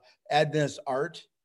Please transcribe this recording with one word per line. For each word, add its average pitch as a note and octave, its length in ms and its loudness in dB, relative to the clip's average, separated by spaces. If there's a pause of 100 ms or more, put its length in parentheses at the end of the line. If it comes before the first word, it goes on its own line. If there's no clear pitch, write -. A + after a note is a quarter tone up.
(300)
Adventist D3 560 2
art C#3+ 400 -4 (180)